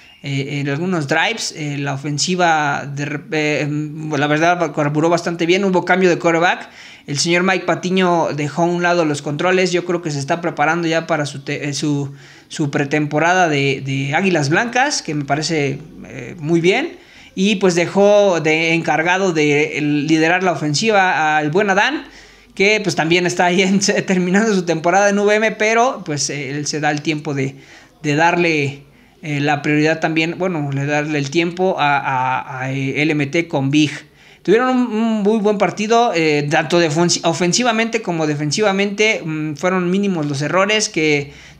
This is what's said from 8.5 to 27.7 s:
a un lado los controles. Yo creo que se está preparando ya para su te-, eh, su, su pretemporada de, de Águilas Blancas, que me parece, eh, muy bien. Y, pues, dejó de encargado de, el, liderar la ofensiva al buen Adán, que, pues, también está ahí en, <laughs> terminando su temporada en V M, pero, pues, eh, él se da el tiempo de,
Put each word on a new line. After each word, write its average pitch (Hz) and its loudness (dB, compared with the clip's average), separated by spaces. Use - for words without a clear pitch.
a 170 2
un 175 0
lado 175 2
los 147 -2
controles. 180 0
Yo 175 -2
creo 175 -2
que 165 -4
se 143 -4
está 165 -2
preparando 160 0
ya 160 -2
para 156 -2
su 139 -10
te-, 143 -6
eh, 143 -4
su, 143 -4
su 147 -4
pretemporada 151 2
de, 139 0
de 135 -4
Águilas 170 2
Blancas, 240 0
que 160 -6
me 147 -4
parece, 147 -2
eh, 123 -14
muy 165 0
bien. 226 0
Y, 196 2
pues, 185 2
dejó 196 4
de 160 2
encargado 165 0
de, 147 2
el, 147 0
liderar 165 2
la 185 2
ofensiva 156 0
al 151 -2
buen 202 0
Adán, 240 0
que, 208 2
pues, 160 -2
también 170 2
está 180 0
ahí 180 2
en, 190 2
<laughs> - 0
terminando 190 2
su 185 0
temporada 175 2
en 202 2
V 208 2
M, 214 0
pero, 220 0
pues, 147 -4
eh, 139 -6
él 143 -6
se 151 -4
da 151 2
el 147 -2
tiempo 151 -4
de, 135 -2